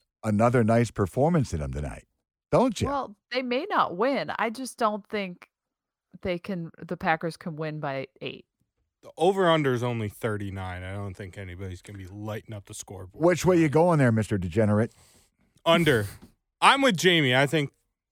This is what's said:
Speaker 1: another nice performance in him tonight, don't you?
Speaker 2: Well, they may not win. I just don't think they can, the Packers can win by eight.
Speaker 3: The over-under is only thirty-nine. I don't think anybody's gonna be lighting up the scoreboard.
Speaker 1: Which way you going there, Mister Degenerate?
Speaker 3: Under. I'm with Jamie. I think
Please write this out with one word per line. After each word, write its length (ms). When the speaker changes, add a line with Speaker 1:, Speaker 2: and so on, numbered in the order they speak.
Speaker 1:
another 400
nice 280
performance 640
in 80
him 100
tonight, 320
don't 300
you? 80
Speaker 2:
Well, 280
they 100
may 300
not 260
win. 420
I 120
just 260
don't 320
think 400
they 180
can, 320
the 120
Packers 400
can 180
win 240
by 280
eight. 240
Speaker 3:
The 140
over-under 560
is 100
only 260
thirty-nine. 760
I 80
don't 220
think 220
anybody's 460
gonna 160
be 80
lighting 480
up 120
the 80
scoreboard. 500
Speaker 1:
Which 200
way 140
you 100
going 300
there, 140
Mister 260
Degenerate? 540
Speaker 3:
Under. 400
I'm 220
with 140
Jamie. 380
I 120
think 260